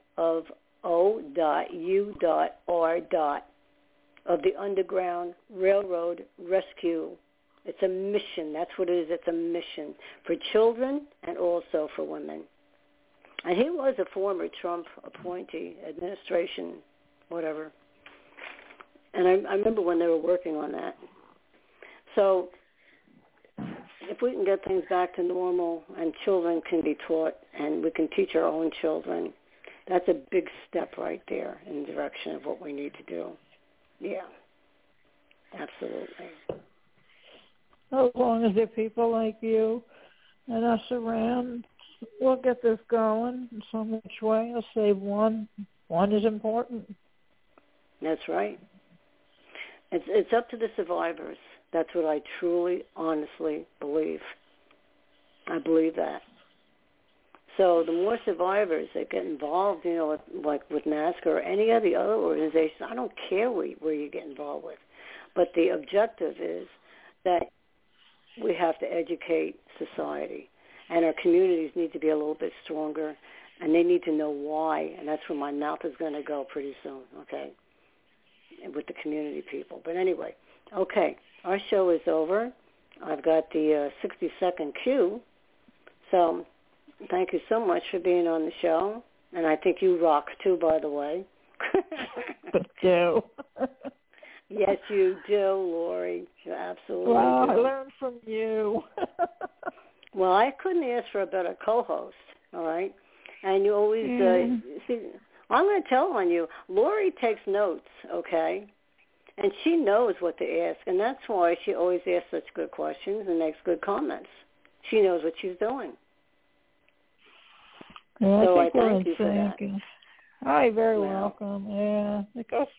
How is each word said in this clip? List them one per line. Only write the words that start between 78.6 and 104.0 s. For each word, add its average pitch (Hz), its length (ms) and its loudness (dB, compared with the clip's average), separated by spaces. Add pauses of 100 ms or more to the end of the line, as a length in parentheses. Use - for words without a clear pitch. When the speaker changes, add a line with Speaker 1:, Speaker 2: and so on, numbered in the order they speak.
Speaker 1:
with 147 120 -8
the - 160 -12
community 151 480 -6
people. - 340 -12
But 165 120 -6
anyway, 175 380 -2 (400)
okay, 185 420 0 (280)
our 185 140 0 (120)
show 190 200 6
is 160 160 4
over. 175 460 2 (520)
I've 151 180 -6
got 160 300 4
the, 151 360 2
uh, - 20 -6 (100)
sixty-second 175 720 -4 (120)
cue, 240 360 2 (880)
so 175 360 4 (640)
thank 180 220 0
you 165 160 -2
so 226 160 2
much 175 260 2
for 190 80 -4
being 175 300 4
on 160 180 0
the - 60 -6 (100)
show, 185 400 0 (320)
and 170 120 -2
I 156 100 4
think 175 260 0
you 180 200 4
rock 151 260 4 (140)
too, 185 140 2
by 160 220 2
the 151 100 -2
way. 147 360 -4 (360)
<laughs> - 920 -6
Speaker 2:
Thank 190 140 2 (160)
you. 175 400 4 (360)
<laughs> 262 80 -2 (840)
Speaker 1:
Yes, 196 260 2 (100)
you 190 260 4 (140)
do, 202 240 4
Lori. 180 760 -2 (160)
You 170 100 -10
absolutely 180 640 -2
Speaker 2:
Well, 254 320 6
Speaker 1:
do. 254 60 2
Speaker 2:
I - 20 4
learned 269 460 2
from 254 140 -6 (120)
you. 220 560 -2 (160)
<laughs> - 1120 -8
Speaker 1:
Well, 185 200 4
I 220 180 6 (100)
couldn't 359 220 0
ask 240 300 -2
for 202 100 -2
a 185 40 -2
better 185 280 -4 (100)
co-host, 214 520 -2 (360)
all 175 120 -6
right? 170 280 -4 (520)
And 190 200 4
you 208 120 6
always, 214 320 4